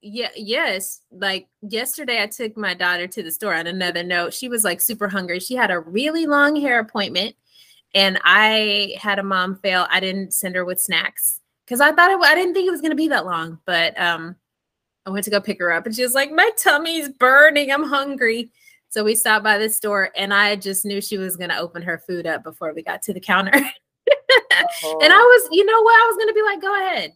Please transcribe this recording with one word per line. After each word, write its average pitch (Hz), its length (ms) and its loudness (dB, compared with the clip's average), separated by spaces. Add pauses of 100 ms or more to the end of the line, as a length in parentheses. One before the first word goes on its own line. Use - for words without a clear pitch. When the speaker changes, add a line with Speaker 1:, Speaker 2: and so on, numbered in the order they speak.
Speaker 1:
Yeah, 214 340 -8
yes. 220 640 -6 (100)
Like, 190 380 -6 (140)
yesterday 233 600 -6
I 202 40 -4
took 220 320 -10
my 196 160 -4
daughter 175 320 -2
to 185 160 -12
the 165 100 -10
store. 196 220 -4
On 165 120 -4
another 175 360 -4
note, 175 320 -2
she 254 140 -10
was, 233 160 -2
like, 220 180 -2
super 214 260 -4
hungry. 185 320 -4
She 254 140 -8
had 233 160 2
a 175 100 -2
really 277 460 -2
long 294 300 2
hair 277 220 0
appointment, 202 560 -4 (600)
and 196 280 0
I 208 760 2
had 202 200 -4
a 196 40 -4
mom 190 340 -2
fail. 185 340 0
I 180 100 2
didn't 190 340 -6
send 180 220 -4
her 180 80 -2
with 180 160 -6
snacks - 600 -4 (260)
'cause 240 140 -2
I 294 120 6
thought 349 180 6
it 392 80 2
wa-, 349 80 4
I 294 80 8
didn't 359 180 0
think 370 160 0
it - 20 0
was 320 120 -6
gonna 311 120 -2
be 311 140 0
that 233 160 -2
long, 165 400 -6
but, 170 340 0
um, 170 380 -4 (720)
I 196 40 -10
went 196 140 -4
to 208 60 -6
go 202 100 2
pick 202 200 -6
her 175 120 0
up, 170 140 -2
and 226 100 -8
she 247 60 -2
was 247 120 -2
like, 277 180 0
"My 370 260 4
tummy's 320 500 0
burning. 277 640 6
I'm 294 120 0
hungry." 269 680 -2 (400)
So 214 140 -4
we 214 100 2
stopped 214 300 0
by 214 140 4
the 214 120 0
store, 202 460 -2
and 196 180 -4
I 208 220 4
just 190 280 -6
knew 202 160 -4
she 202 180 -6
was 185 180 -6
gonna 175 220 -4
open 170 240 -8
her 170 160 -6
food 175 280 -8
up 160 180 -4
before 160 300 -10
we 160 80 -12
got - 220 -8
to 196 100 -6
the 185 60 -12
counter. 196 320 0
<laughs> 277 220 2 (1300)
And 302 120 6
I 381 40 8
Speaker 2:
Oh. - 0 -
Speaker 1:
was, 480 360 8
you 381 120 4
know 440 180 4
what? 453 120 6
I 453 120 8
was 453 120 0
gonna 440 140 0
be 427 100 0
like, 403 180 -2
"Go 392 140 -2 (120)
ahead." 240 300 -6